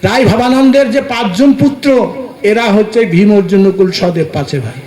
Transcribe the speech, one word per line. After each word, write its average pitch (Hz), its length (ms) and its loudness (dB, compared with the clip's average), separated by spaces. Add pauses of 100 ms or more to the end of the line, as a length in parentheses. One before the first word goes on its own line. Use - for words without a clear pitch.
রায় 240 220 0
ভবানন্দের 254 640 2
যে 214 100 0
পাঁচজন 233 520 0
পুত্র, 277 360 0 (540)
এরা 214 200 0
হচ্ছে 220 420 0
ভীম, 190 300 2
অর্জুন, 190 320 2
নকুল, 190 240 0
সহদেব, 170 420 -4
পাঁচে 147 280 -6
ভাই 110 260 -10